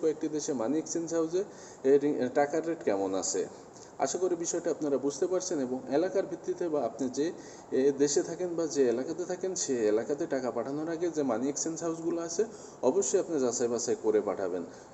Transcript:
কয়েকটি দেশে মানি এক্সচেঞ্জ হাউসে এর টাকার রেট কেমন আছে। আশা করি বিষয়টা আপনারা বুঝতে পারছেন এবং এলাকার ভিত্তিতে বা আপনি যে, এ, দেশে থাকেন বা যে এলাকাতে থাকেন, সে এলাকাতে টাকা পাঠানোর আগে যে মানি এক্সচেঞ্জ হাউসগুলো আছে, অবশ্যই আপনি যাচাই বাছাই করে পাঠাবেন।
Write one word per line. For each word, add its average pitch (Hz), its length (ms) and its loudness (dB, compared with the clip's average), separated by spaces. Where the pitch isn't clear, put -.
কয়েকটি 156 260 2
দেশে 151 240 -2
মানি 127 260 0
এক্সচেঞ্জ 160 360 -4
হাউসে 165 300 0
এর 139 500 4
টাকার 143 320 2
রেট 165 180 -4
কেমন 98 300 2
আছে। 90 320 -2
আশা 156 200 0
করি 175 180 0
বিষয়টা 170 340 -4
আপনারা 143 280 0
বুঝতে 139 280 0
পারছেন 175 340 -2
এবং 127 200 -2
এলাকার 185 380 2
ভিত্তিতে 175 380 -4
বা 147 160 0
আপনি 127 240 -2
যে, 143 240 -2
এ, 131 260 6
দেশে 147 240 4
থাকেন 170 340 -4
বা 165 100 0
যে 135 220 4
এলাকাতে 131 360 -2
থাকেন, 180 300 -4
সে 120 340 2
এলাকাতে 143 380 2
টাকা 131 240 -2
পাঠানোর 139 400 -4
আগে 170 200 -2
যে 151 120 0
মানি 127 260 2
এক্সচেঞ্জ 160 340 -4
হাউসগুলো 165 400 -2
আছে, 165 220 0
অবশ্যই 180 380 4
আপনি 165 200 0
যাচাই 120 280 2
বাছাই 113 340 0
করে 107 180 6
পাঠাবেন। 90 440 -2